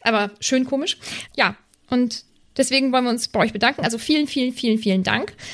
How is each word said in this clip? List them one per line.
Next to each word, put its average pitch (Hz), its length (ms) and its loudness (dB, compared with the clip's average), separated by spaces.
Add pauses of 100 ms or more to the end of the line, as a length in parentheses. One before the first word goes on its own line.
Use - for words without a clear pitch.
aber 208 360 0
schön 262 260 0
komisch. 277 320 -4 (380)
Ja, 202 200 0 (340)
und 247 360 0 (320)
deswegen 269 340 2
wollen 254 120 2
wir 247 80 0
uns 233 160 -2
bei - 140 -2
euch 226 120 2
bedanken. 240 300 0
Also 233 140 -2
vielen, 302 300 0
vielen, 254 260 -2
vielen, 226 260 0
vielen 190 240 2
Dank, 220 300 0 (200)